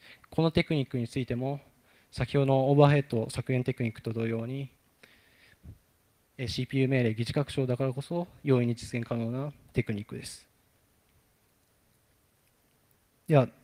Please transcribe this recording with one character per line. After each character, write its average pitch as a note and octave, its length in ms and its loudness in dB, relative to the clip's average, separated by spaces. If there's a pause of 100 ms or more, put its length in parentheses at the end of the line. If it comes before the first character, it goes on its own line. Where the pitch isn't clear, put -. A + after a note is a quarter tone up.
(300)
こ - 120 0
の D#3+ 80 4
テ E3+ 140 2
ク E3 100 -2
ニ C#3 120 0
ッ - 40 -16
ク C3 80 -4
に A#2 100 -2
つ - 100 -6
い B2+ 80 -2
て B2 80 -4
も、 C3+ 260 -4 (500)
先 - 220 -4
ほ C#3+ 80 2
ど C3+ 60 2
の C3+ 240 4
オ C#3+ 40 6
ー C#3+ 40 4
バ D3 100 10
ー - 20 6
ヘ D3 100 6
ッ C3+ 80 -2
ド A2+ 220 -2
削 C3 220 -4
減 B2+ 120 0
テ B2+ 100 -2
ク - 80 -6
ニ A#2+ 80 -2
ッ - 40 -10
ク - 80 -20
と A2+ 100 -6
同 A2+ 140 -4
様 A2+ 200 -4
に、 C3+ 240 -8 (1700)
え、 B2+ 100 -6
シ C3 160 -4
ー - 40 -10
ピ C#3 100 -2
ー - 20 4
ユ C3 60 4
ー - 20 2
命 C3 160 2
令 A2 100 2
疑 A2+ 100 -2
似 - 80 -8
拡 D3 200 -2
張 C3+ 140 -2
だ B2 100 -2
か C3+ 80 -2
ら C3 80 -2
こ C3+ 100 -8
そ、 F3 260 -6 (160)
容 C3 160 4
易 A#2+ 60 2
に A#2 80 0
実 - 240 -8
現 A#2 100 -8
可 B2 80 -4
能 A#2 140 -4
な C3+ 220 -6 (200)
テ A#2+ 100 0
ク - 100 -4
ニ G#2 120 -6
ッ - 20 -20
ク B2 100 -14
で - 80 -12
す。 - 220 -18 (2750)
で D#3 100 6
は、 D#3+ 120 6 (160)